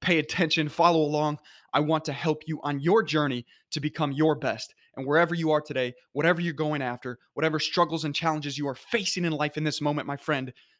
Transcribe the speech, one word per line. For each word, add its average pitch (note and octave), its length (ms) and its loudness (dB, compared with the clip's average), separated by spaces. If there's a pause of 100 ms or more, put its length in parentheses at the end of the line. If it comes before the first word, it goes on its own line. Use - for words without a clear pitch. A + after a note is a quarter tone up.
pay E3+ 180 2
attention, D#3 500 0
follow E3 320 4
along. D3+ 380 0 (340)
I D3 80 4
want D#3 240 0
to D3 80 -4
help D#3 340 -2
you D#3+ 160 -6
on C#3+ 160 -2
your F3+ 240 4
journey C#3 420 0 (260)
to D3 100 -6
become D3+ 300 -2
your D3+ 240 4
best. A#2 380 -4 (220)
And C3 100 -8
wherever D#3+ 300 2
you D#3+ 160 0
are D3+ 100 4
today, B2+ 320 -4 (200)
whatever E3 260 2
you're E3+ 140 -2
going D3+ 280 -2
after, B2 380 -6 (140)
whatever D#3 260 0
struggles E3 460 0
and C#3+ 100 -4
challenges D3+ 420 -2
you D3 100 -4
are C3 80 -4
facing F#3 500 -4
in D#3+ 80 0
life D3 240 -2
in D#3 80 0
this D3 160 -2
moment, D3 260 -2
my C#3 80 -6
friend, C3+ 380 -4 (260)